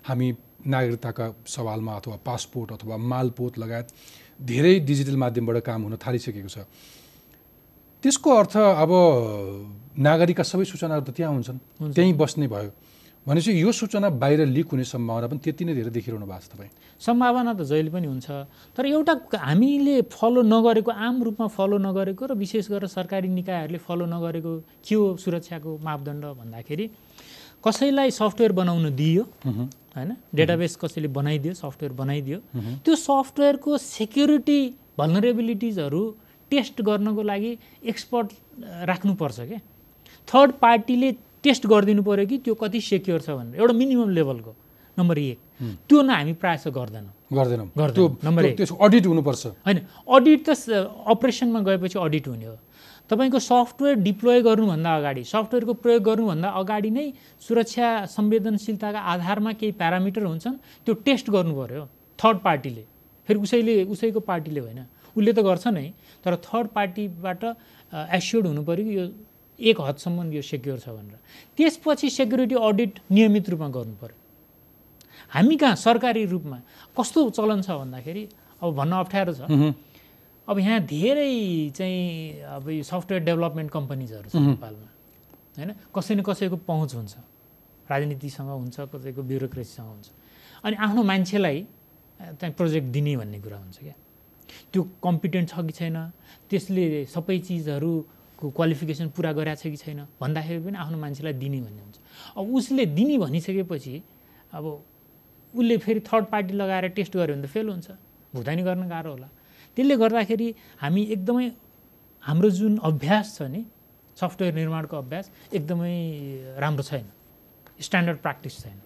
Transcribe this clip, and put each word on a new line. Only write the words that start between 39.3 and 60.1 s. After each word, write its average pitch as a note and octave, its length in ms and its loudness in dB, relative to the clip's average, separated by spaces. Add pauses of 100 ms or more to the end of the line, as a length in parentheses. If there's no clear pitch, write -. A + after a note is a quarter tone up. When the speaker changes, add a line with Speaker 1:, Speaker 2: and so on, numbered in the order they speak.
Speaker 2:
के। C#3+ 180 -10 (720)
थर्ड C4 240 8
पार्टीले B3 600 4 (320)
टेस्ट C4 240 4
गरिदिनु G#3 360 6
पऱ्यो G3+ 220 2
कि C4 120 -2
त्यो A#3 180 -2
कति G#3+ 260 -4
सेक्युर F#3 400 0
छ - 80 -10
भनेर, B2 260 -8
एउटा A#3 180 6
मिनिमम A#3+ 360 2
लेभलको, C3 460 0 (440)
नम्बर E3+ 200 4
एक। C3 200 -4 (220)
Speaker 1:
हुँ। A2 160 -8 (120)
Speaker 2:
त्यो D4 120 10
न C4 80 4
हामी D#3+ 240 0
प्रायः D#3+ 380 -2
गर्दैनौँ। A2 420 -8 (200)
Speaker 1:
गर्दैनौँ। A#2+ 340 2
Speaker 2:
गर्दैनौँ, D3 260 0
Speaker 1:
त्यो, D#3+ 300 4
Speaker 2:
नम्बर E3 180 4
Speaker 1:
त्यो, C#3+ 100 6
Speaker 2:
एक। A2+ 60 -4
Speaker 1:
त्यसको F3+ 180 -2
अडिट G3+ 320 8
हुनुपर्छ। D3 380 2
Speaker 2:
होइन, F#3 320 0 (380)
अडिट D4+ 340 8
त D4 40 4
स-, - 160 -4 (380)
अपरेसनमा A3+ 540 2
गएपछि F#3 380 0
अडिट D3+ 280 -2
हुने A2+ 180 -10
हो। A2 120 -16 (520)
तपाईँको B3 300 2
सफ्टवेयर B3 560 2
डिप्लोय G#3+ 460 4
गर्नुभन्दा G3 540 4
अगाडि, C#3 280 -2
सफ्टवेयरको A3+ 500 -2
प्रयोग A#3 300 4
गर्नुभन्दा G3+ 460 0
अगाडि G3+ 400 -2
नै C4+ 240 -2 (340)
सुरक्षा A3+ 580 0
संवेदनशीलताका G#3+ 920 -2
आधारमा G3 540 -2
केही G#3+ 180 -4
प्यारामिटर F#3 520 0